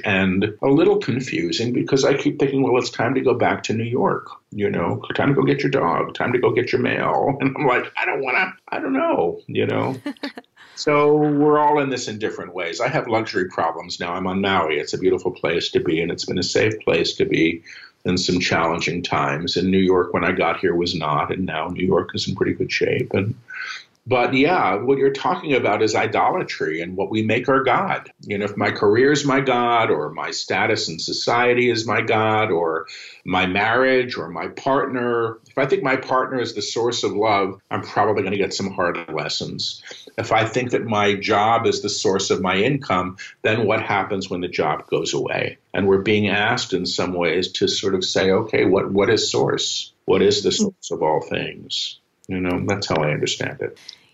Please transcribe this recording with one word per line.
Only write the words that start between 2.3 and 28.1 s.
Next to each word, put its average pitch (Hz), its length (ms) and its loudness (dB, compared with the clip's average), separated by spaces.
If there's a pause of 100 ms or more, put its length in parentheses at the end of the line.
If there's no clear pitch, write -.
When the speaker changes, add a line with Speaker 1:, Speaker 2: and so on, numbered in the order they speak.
Speaker 1:
thinking, 135 260 2
well, 120 140 2
it's 117 120 -2
time 120 260 -2
to 135 60 0
go 127 120 4
back 98 300 0
to - 100 -2
New 113 120 -2
York, 123 420 -2 (240)
you 101 180 -2
know, 95 320 -2 (140)
time 101 140 2
to 139 60 4
go 135 80 2
get 143 200 0
your 139 80 0
dog, - 440 0
time - 180 -2
to - 60 2
go 113 120 2
get - 220 -2
your - 80 2
mail. - 560 0
<laughs> - 20 -6
And 135 180 0
I'm 147 80 0
like, 123 200 2 (100)
I - 100 -4
don't - 160 -2
wanna, 180 320 -2 (140)
I - 140 -6
don't 285 100 -2
know, 311 560 0
you 107 180 -2
know. 110 300 -2 (100)
Speaker 2:
<laughs> - 0 - (720)
Speaker 1:
So 147 380 4
we're 151 460 4
all 151 220 4
in 135 80 0
this 123 180 -4
in 107 120 -6
different 90 340 -6
ways. 87 260 -6
I 120 80 0
have 131 220 -2
luxury 110 400 -2
problems 82 500 -4
now. 87 140 -4
I'm 92 140 -4
on 95 120 -2
Maui. 87 380 2
It's 76 160 -6
a 80 40 -2
beautiful 92 340 0
place 82 400 -2
to 92 100 2
be, 85 200 0
and 85 80 -2
it's 82 140 -6
been - 160 -6
a 85 40 -2
safe 107 360 0
place 85 360 0
to 95 100 0
be 82 380 0 (420)
in 90 120 2
some 90 220 0
challenging 82 640 0
times. 71 540 -2
And 92 140 2
New 95 80 4
York, 92 340 4
when 90 100 0
I 90 80 2
got 85 300 0
here, 90 120 2
was 87 220 0
not, 78 380 0
and 92 120 -4
now 80 220 -4
New 90 180 -4
York 85 280 2
is 101 160 -6
in 92 60 -4
pretty 90 180 0
good - 180 -4
shape. - 420 -2
And 104 220 0 (720)
but 120 260 2
yeah, 135 420 4
what 127 220 2
you're 135 160 4
talking 156 400 -2
about 110 300 2
is 110 100 2
idolatry 104 880 0
and 92 160 -8
what 98 140 -2
we 110 100 0
make 110 260 0
our 135 140 4
God. 147 480 0 (120)